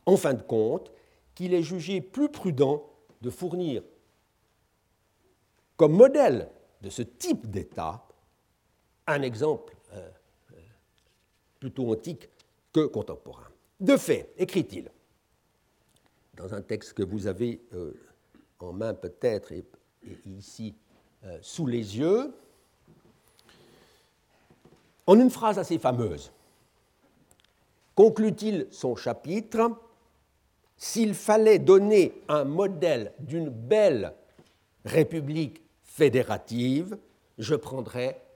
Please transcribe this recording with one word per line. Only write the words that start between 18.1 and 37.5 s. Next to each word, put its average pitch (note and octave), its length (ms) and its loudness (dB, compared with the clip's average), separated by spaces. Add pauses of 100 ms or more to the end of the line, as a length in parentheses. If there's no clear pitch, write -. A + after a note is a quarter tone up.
en F2+ 140 -14
main G#2+ 200 -6
peut-être G2 580 -6
et, - 140 -14 (380)
et - 260 -20
ici, G2+ 460 -16 (480)
euh, G2 180 -16
sous - 240 -10
les A2+ 320 -6
yeux, G#3 360 0 (2750)
en G3 120 10
une B3+ 120 6
phrase G#3+ 260 -4
assez E3 220 -4
fameuse, A#2 520 -4 (1600)
conclut-il G#3+ 760 4
son B2 260 -6
chapitre, « G#3+ 760 -4 (1080)
S'il G#3 360 -2
fallait G#3+ 420 6
donner G3 680 6
un D3 160 0
modèle D3+ 760 -2
d'une D3+ 320 -8
belle B2 640 2 (720)
république D3+ 800 -2 (180)
fédérative, B2+ 1160 0 (400)
je B2 160 -4